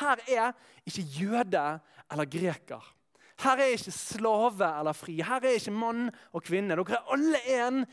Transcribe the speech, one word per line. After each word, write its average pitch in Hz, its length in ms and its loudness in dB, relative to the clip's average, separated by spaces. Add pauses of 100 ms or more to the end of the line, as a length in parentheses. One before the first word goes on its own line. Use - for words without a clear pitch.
her 269 260 2
er 247 260 2 (360)
ikke 190 260 -6
jøde 190 500 0 (460)
eller 151 200 -2
greker. 151 600 -4 (520)
Her 269 180 4
er 262 140 4
ikke 196 200 -6
slave 220 720 2 (140)
eller 156 160 0
fri. 165 280 -8
Her 247 200 -2
er 254 140 4
ikke 208 160 -4
mann 233 340 -2 (240)
og 170 140 -6
kvinne. 185 320 0
Dere 185 200 0
er - 160 -4
alle 302 260 4 (180)
en 247 220 2 (120)